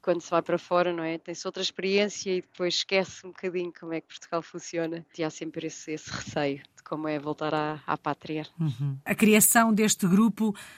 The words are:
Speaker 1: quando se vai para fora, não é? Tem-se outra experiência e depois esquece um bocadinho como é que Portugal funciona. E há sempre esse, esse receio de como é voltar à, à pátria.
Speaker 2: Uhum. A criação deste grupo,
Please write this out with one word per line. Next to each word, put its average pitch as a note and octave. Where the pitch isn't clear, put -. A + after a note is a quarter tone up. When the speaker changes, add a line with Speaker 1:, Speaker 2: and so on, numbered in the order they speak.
Speaker 1:
quando F3
se -
vai E3
para E3+
fora, F3
não E3
é? E3
Tem-se E3+
outra F#3+
experiência F#3+
e F3+
depois F3
esquece -
um F#3
bocadinho F3
como E3
é D#3+
que -
Portugal -
funciona. E3
E E3+
há D#3
sempre D#3+
esse, -
esse D#3
receio C#3+
de -
como D#3
é D3+
voltar D3+
à, D3+
à D#3
pátria. D#3
Speaker 2:
Uhum. C#3
A G3+
criação A3
deste G#3
grupo, G#3